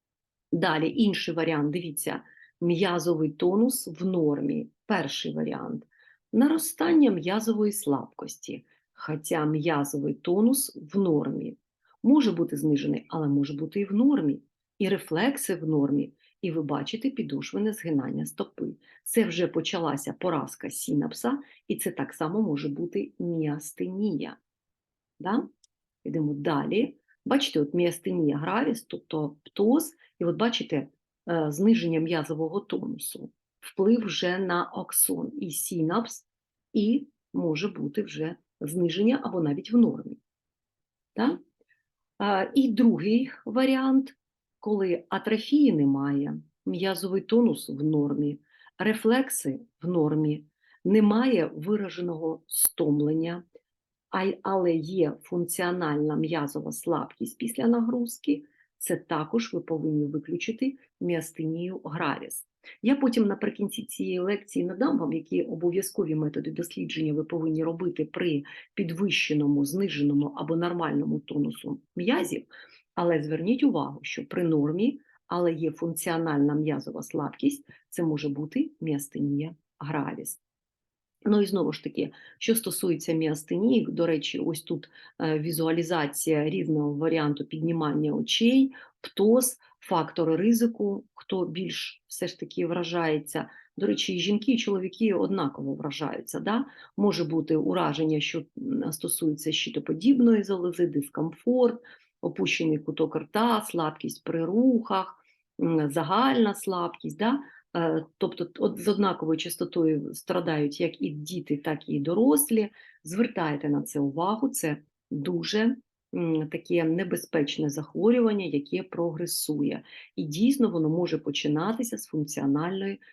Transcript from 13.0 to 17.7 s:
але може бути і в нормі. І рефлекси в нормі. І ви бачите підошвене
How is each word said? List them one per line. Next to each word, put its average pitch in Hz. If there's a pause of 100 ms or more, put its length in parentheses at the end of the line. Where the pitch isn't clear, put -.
але 160
може 143
бути 160
і 202
в 190
нормі. 208 (400)
І 196
рефлекси 196
в 160
нормі. 143 (280)
І 180
ви 160
бачите 147
підошвене 180